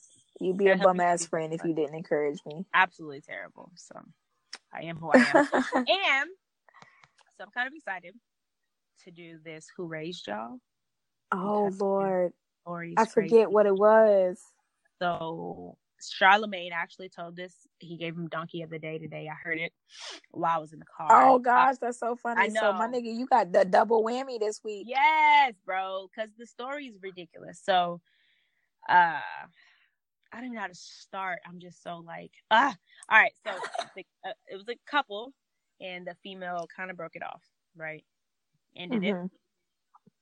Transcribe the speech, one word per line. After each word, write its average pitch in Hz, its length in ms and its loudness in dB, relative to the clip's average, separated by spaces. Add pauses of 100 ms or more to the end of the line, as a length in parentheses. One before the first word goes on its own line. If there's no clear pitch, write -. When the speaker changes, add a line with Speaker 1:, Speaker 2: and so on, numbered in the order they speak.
(400)
Speaker 1:
You'd 185 180 -2
be 196 120 6
Speaker 2:
That - 20 6
Speaker 1:
a 190 60 4
Speaker 2:
helps 185 160 6
Speaker 1:
bum 180 60 0
ass 175 240 2
Speaker 2:
you - 20 -18
Speaker 1:
friend 160 280 -4
if 170 100 -8
Speaker 2:
be - 0 -
Speaker 1:
you 165 100 -2
didn't 151 220 -4
encourage 151 500 -2
me. 151 280 -12
Speaker 2:
Absolutely 165 460 0
terrible. - 560 -18
So - 240 -20 (720)
I - 120 -12
am 165 140 -10
who 160 120 -10
I 147 120 8
am. - 200 4 (100)
Speaker 1:
<laughs> 254 360 -2
Speaker 2:
And 320 420 0 (1080)
so 196 60 -16
I'm 196 80 -20
kind 247 160 -4
of 269 60 -16
excited 190 400 -12 (920)
to 180 80 -20
do 165 320 -18
this 160 320 -16
Who 180 100 -8
Raised 160 420 -8
Y'all. 226 300 -10 (760)
Speaker 1:
Oh, 202 340 0
Speaker 2:
Because 190 120 -4
Speaker 1:
Lord. 196 540 0 (340)
Speaker 2:
Lori's 170 320 -6
Speaker 1:
I 220 80 4
Speaker 2:
crazy. 220 300 2
Speaker 1:
forget 214 160 6
what 208 140 6
it 196 100 4
was. 202 640 8 (600)
Speaker 2:
So 170 760 -6 (240)
Charlamagne 196 720 4
actually 180 380 -8
told 175 260 -14
this. 180 180 -12 (260)
He 170 180 -14
gave 165 180 -6
him 170 120 -8
Donkey 165 340 -8
of 160 80 -12
the 165 80 -10
Day 160 200 -10
today. 156 320 -12
I 156 60 -12 (120)
heard 160 100 -4
it 165 140 -6 (600)
while 170 240 0
I 165 40 0
was 156 120 -14
in 147 80 -20
the - 60 -20
car. 220 420 2
Speaker 1:
Oh, 262 100 6 (180)
Speaker 2:
Uh, 254 100 4
Speaker 1:
gosh, 262 140 0
that's 240 200 -6
so 240 160 -4
funny. 233 280 -2
Speaker 2:
I 214 60 -2
Speaker 1:
So 214 220 0
my 214 140 -2
Speaker 2:
know. - 20 -4
Speaker 1:
nigga, 240 280 -6
you 247 100 -6
got 208 260 2
the 202 120 6
double 214 400 4
whammy 247 360 -4
this 208 240 -4
week. 208 240 -10
Speaker 2:
Yes, 294 680 4 (120)
bro, 190 480 -4
'cause 220 240 -6
the 233 80 -16
story 269 420 -10
is 208 140 -20
ridiculous. 175 600 -14
So, 175 380 2 (880)
uh, 165 340 6 (1120)
I - 40 -14
don't 240 100 -12
even 240 100 -10
know 214 60 -8
how 190 60 -6
to 180 60 -14
start. 190 720 -10
I'm 175 140 -18
just 175 220 -20
so, 175 180 -12
like, 165 320 -16 (180)
ah. 226 260 4 (340)
All 220 80 8
right, 190 160 4 (120)
so 185 160 -8
Speaker 1:
<laughs> - 340 -10
Speaker 2:
the, 185 100 -16 (180)
uh, 190 100 -8 (140)
it 190 80 -14
was 202 120 -16
a 240 80 -8 (100)
couple, 254 480 -4 (460)
and 180 260 -12
the 175 160 -12
female 180 440 -10 (100)
kinda 185 180 -10
broke 165 220 -14
it - 80 -12
off, - 200 -14 (320)
right? 156 280 -12 (720)
Ended 180 280 -4
it. 190 120 0
Speaker 1:
Mm-hmm. 175 100 -8 (960)